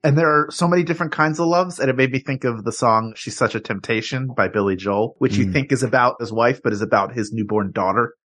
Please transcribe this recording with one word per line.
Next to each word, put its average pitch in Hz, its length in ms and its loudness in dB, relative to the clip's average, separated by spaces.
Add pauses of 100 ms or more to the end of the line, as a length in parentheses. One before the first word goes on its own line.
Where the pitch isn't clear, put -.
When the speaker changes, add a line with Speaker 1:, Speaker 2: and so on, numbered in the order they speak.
Speaker 1:
And 143 160 4
there 160 100 4
are 151 220 2
so - 160 -2
many 175 160 2
different 165 300 -2
kinds 156 260 0
of 170 80 0
loves, 175 320 0
and 135 120 0
it 123 60 0
made 131 160 2
me 135 60 -2
think 135 260 -6
of 117 200 -4
the 117 80 -2
song 113 440 0
She's - 200 -10
Such 117 180 0
a 113 60 -4
Temptation 117 720 -4
by 95 140 2
Billy 101 280 0
Joel, 101 420 -2
which 113 180 0
you 101 100 2
Speaker 2:
Mm. 95 60 -4
Speaker 1:
think 135 200 0
is 127 100 0
about 123 380 2
his 110 120 -6
wife, 120 300 2
but 120 100 0
is 101 100 -4
about 104 320 2
his 107 180 -4
newborn 107 400 -2
daughter 101 420 0 (120)